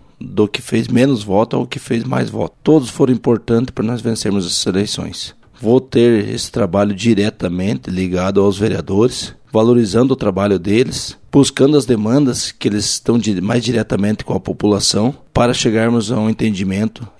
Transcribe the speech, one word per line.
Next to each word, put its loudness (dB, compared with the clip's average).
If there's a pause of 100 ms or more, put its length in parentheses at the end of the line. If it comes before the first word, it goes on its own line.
(200)
do 0
que -8
fez -2
menos 2
voto 0
ao -2
que -12
fez -6
mais -4
voto. -6
Todos 4
foram 2
importantes 0
para -6
nós -4
vencermos -2
essas -6
eleições. -4 (240)
Vou 4
ter 2
esse -8
trabalho 0
diretamente -2
ligado 0
aos 2
vereadores, 0 (160)
valorizando 4
o 0
trabalho 0
deles, -2 (160)
buscando 4
as 0
demandas 0
que -6
eles -2
estão -2
di-, -2
mais -2
diretamente -2
com -6
a -4
população, 0 (180)
para 2
chegarmos 0
a -2
um 0
entendimento -2 (140)